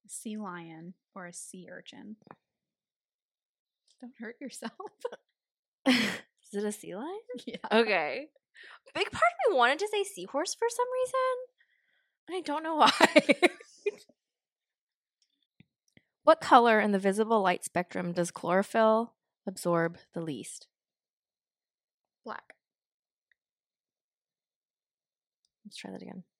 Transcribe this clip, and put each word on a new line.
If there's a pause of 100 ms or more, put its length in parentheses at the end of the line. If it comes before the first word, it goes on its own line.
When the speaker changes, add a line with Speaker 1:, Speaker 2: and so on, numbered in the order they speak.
Speaker 1:
A
sea
lion (200)
or
a
sea
urchin? (1800)
Don't
hurt
yourself. (720)
<laughs>
Speaker 2:
Is
it
a
sea
lion? (280)
Speaker 1:
Yeah. (160)
Speaker 2:
Okay. (680)
Big
part
of
me
wanted
to
say
seahorse
for
some (140)
reason. (1000)
I
don't
know
why. (600)
<laughs> (2750)
What
color
in
the
visible
light
spectrum
does
chlorophyll (320)
absorb (160)
the
least? (1600)
Speaker 1:
Black. (3000)
Speaker 2:
Let's
try
that
again. (160)